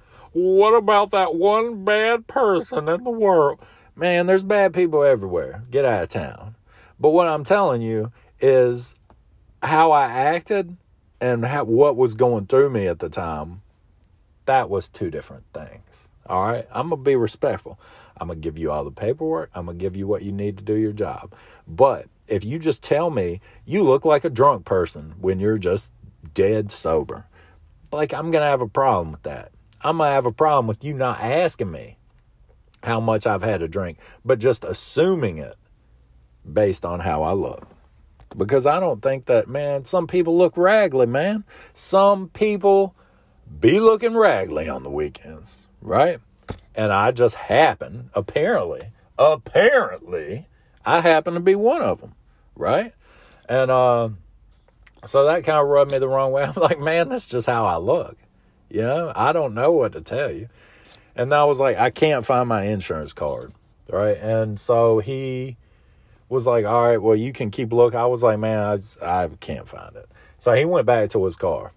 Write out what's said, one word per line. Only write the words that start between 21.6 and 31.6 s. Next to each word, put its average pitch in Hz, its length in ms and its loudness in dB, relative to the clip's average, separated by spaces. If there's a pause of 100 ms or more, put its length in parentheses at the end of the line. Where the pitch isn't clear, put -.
But 87 400 -4 (200)
if 104 180 -6
you 131 140 -10
just 160 240 -6
tell 165 280 -4
me, 95 300 -6 (240)
"You 180 180 -4
look 139 220 2
like 147 200 2
a 120 60 -4
drunk 120 340 2
person," 80 560 -4
when 92 200 -2
you're 107 180 0
just 90 340 -4 (420)
dead 104 360 0
sober, - 560 -4 (640)
like, 147 220 -4
I'm 151 180 -6
gonna 156 160 2
have 139 140 2
a 120 80 -2
problem 98 440 0
with 76 100 -18
that. - 280 -12 (300)
I'm 160 180 -2
gonna 151 120 2
have 135 160 0
a 120 60 0
problem 143 340 2
with 107 180 -6
you 147 100 -8
not 127 260 -4
asking 127 500 -2